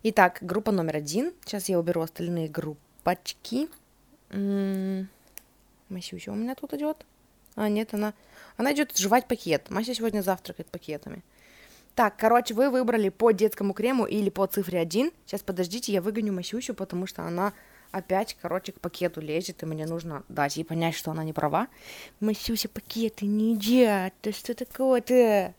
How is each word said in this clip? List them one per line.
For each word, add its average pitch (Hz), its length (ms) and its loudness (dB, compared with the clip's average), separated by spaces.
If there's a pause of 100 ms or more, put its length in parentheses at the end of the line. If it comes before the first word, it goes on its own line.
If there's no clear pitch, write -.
Итак, 202 360 6
группа 208 300 -2
номер 165 260 0
один, 175 360 -2 (120)
сейчас 196 240 -6
я 180 120 2
уберу 170 220 0
остальные 170 460 -4
группочки. 175 1200 -6 (600)
М, 196 800 -2 (800)
Масюся 185 420 -12
у 202 60 -6
меня 233 180 -4
тут - 200 -10
идет. 302 300 -4 (520)
А, 214 120 0
нет, 214 260 -2
она... 208 200 -2 (420)
Она 254 160 2
идет 285 240 0
жевать 214 300 4
пакет. 165 440 0
Мася 226 240 -2
сегодня 220 280 -2
завтракает 180 460 -4
пакетами. - 560 -12 (720)
Так, 214 180 4
короче, 233 380 4
вы 262 160 4
выбрали 233 380 2
по 226 240 6
детскому 202 420 2
крему 240 320 2
или 202 240 0
по 190 160 2
цифре 180 320 -2
один. 185 320 0 (160)
Щас, 202 160 -6
подождите, 185 500 -4
я 190 80 2
выгоню 208 320 -2
Масюсю, 208 400 -6
потому 190 360 -6
что - 160 -10
она 175 280 -2 (380)
опять, 190 500 -2
короче, 180 300 -6
к - 80 -20
пакету 170 420 -4
лезет, 156 440 -6
и - 20 -6
мне 156 180 -6
нужно 165 440 -8
дать 143 280 -2
ей 160 60 -4
понять, 165 320 0
что - 160 -6
она 156 140 -4
не 156 80 -6
права. 156 340 0 (540)
Масюся, 214 480 -2
пакеты 214 580 -4
не 214 280 2
едят, 208 680 4
да 214 80 -4
что - 240 -8
такое-то? 240 1040 4